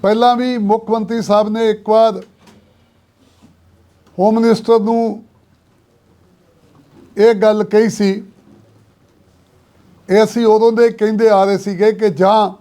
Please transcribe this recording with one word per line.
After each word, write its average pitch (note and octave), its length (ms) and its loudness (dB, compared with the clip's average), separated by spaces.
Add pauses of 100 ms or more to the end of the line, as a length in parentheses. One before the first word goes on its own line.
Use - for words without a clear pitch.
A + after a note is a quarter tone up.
ਪਹਿਲਾਂ A3+ 340 2
ਵੀ B3 220 -4
ਮੁੱਖ G#3+ 320 -2
ਮੰਤਰੀ A3+ 320 -4
ਸਾਹਿਬ G#3 260 0
ਨੇ A3 220 -2
ਇੱਕ G#3+ 180 -6
ਵਾਰ G#3+ 320 0 (2000)
ਹੋਮ G#3 160 2
ਮਿਨਿਸਟਰ A3+ 460 0
ਨੂੰ A3+ 440 -4 (1900)
ਇਹ A3 180 4
ਗੱਲ G#3+ 300 0
ਕਹੀ G#3+ 260 0
ਸੀ। G3+ 200 -2 (2000)
ਇਹ G3+ 140 4
ਅਸੀਂ A#3 240 -2
ਉਦੋਂ G#3+ 260 4
ਦੇ A#3 180 2
ਕਹਿੰਦੇ A3 400 0
ਆ G3 140 4
ਰਹੇ G3 140 0
ਸੀਗੇ G3 340 -2
ਕਿ G#3 180 -2
ਜਾਂ F#3+ 400 0 (100)